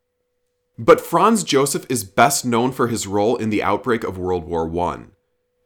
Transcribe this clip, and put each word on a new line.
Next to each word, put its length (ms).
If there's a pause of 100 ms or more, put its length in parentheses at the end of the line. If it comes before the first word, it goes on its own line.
(800)
But 220
Franz 420
Joseph 460
is 140
best 420
known 260
for 160
his 200
role 280
in 140
the 140
outbreak 400
of 160
World 260
War 220
One. 460 (520)